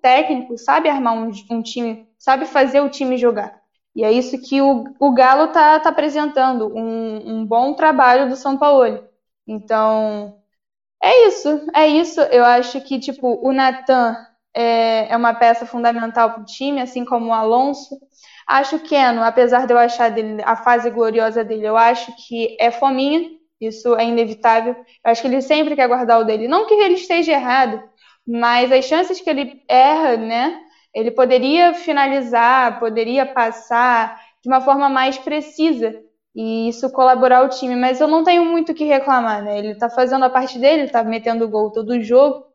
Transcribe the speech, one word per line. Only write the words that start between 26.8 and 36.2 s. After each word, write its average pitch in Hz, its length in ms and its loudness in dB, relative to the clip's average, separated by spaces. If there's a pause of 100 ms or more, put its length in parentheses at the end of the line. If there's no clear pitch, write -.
esteja 339 360 -2
errado, 247 500 0 (460)
mas 240 440 0
as 262 140 4
chances 349 340 -2
que - 100 -4
ele 277 380 -6
erra, 269 500 4
né, 233 440 -4 (320)
ele 220 160 -4
poderia 262 640 4
finalizar, 262 1080 0
poderia 233 460 -2
passar 233 960 -2 (220)
de 240 60 -8
uma 262 120 2
forma 277 280 2
mais 269 280 0
precisa 294 840 -4 (360)